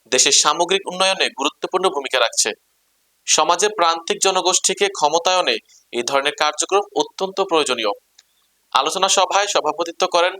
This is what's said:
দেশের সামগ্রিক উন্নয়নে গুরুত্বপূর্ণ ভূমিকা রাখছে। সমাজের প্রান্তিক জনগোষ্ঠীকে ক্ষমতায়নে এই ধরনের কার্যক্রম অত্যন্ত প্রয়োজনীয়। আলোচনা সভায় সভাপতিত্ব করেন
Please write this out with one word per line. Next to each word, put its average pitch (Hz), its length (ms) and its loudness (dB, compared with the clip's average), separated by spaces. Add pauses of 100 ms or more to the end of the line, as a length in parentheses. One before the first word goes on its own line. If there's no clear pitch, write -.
দেশের 135 240 2
সামগ্রিক 175 540 2
উন্নয়নে 185 420 0 (100)
গুরুত্বপূর্ণ 151 500 -2
ভূমিকা 131 320 -2
রাখছে। 113 300 0 (760)
সমাজের 175 500 2
প্রান্তিক 165 460 0
জনগোষ্ঠীকে 185 680 0
ক্ষমতায়নে 170 680 0 (360)
এই 120 100 -2
ধরনের 139 360 0
কার্যক্রম 160 440 0 (140)
অত্যন্ত 190 440 -4
প্রয়োজনীয়। 127 480 0 (840)
আলোচনা 165 360 0
সভায় 190 380 2
সভাপতিত্ব 156 600 -2
করেন 180 340 2